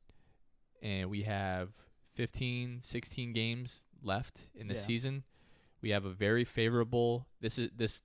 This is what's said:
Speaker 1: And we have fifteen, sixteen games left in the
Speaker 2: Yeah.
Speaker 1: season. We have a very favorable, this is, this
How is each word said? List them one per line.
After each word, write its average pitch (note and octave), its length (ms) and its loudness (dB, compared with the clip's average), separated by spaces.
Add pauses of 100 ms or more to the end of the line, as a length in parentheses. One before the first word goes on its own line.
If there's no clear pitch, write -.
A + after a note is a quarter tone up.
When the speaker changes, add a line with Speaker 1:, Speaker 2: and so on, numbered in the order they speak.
(840)
Speaker 1:
And F#2+ 260 -2
we G2+ 140 -2
have F#2+ 460 0 (440)
fifteen, B2 720 -4
sixteen A#2+ 500 -6
games A#2 540 -2 (160)
left G#2+ 380 -2 (120)
in G#2+ 140 -10
the G2+ 80 -2
Speaker 2:
Yeah. A2 60 -2
Speaker 1:
season. B2+ 420 0 (580)
We A2 80 0
have G2+ 160 2
a F#2+ 60 -4
very G#2+ 340 4
favorable, A#2+ 800 2 (120)
this A2+ 180 -2
is, A#2 180 0
this A2+ 300 0